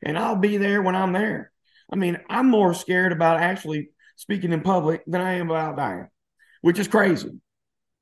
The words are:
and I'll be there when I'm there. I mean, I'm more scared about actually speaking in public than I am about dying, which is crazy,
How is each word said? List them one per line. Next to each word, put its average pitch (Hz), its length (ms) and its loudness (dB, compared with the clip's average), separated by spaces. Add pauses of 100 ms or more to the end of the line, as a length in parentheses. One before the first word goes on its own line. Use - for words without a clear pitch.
and 151 140 -4
I'll 226 200 -2
be 208 200 2
there 202 260 0
when 185 140 0
I'm 185 160 0
there. 208 400 -4 (400)
I - 40 -6
mean, 180 220 -2 (120)
I'm 254 180 2
more 208 260 4
scared 185 380 0
about 165 300 2
actually 156 480 -4 (260)
speaking 175 360 -4
in 156 100 0
public 170 440 0
than 180 140 -2
I 185 140 -2
am 175 160 -4
about 156 260 -4
dying, 117 320 -6 (540)
which 175 160 4
is 196 100 -2
crazy, - 520 2 (600)